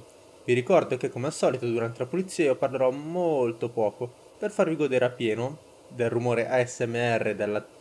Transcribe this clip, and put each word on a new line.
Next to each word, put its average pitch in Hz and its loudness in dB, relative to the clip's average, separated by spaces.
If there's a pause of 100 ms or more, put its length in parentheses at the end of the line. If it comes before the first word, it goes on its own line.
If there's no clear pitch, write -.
(440)
Vi - 2
ricordo 127 2
che, 135 -4
come 123 -4
al 156 -4
solito, 127 0
durante 117 -2
la 127 -2
pulizia 185 -2
io 131 4
parlerò 131 2
molto 143 -2
poco, 117 -4
per 208 -4
farvi 165 0
godere 127 2
appieno 123 -4
del 120 0
rumore 117 0
A 127 4
S - -8
M 117 -2
R 117 2
della, 104 -2 (140)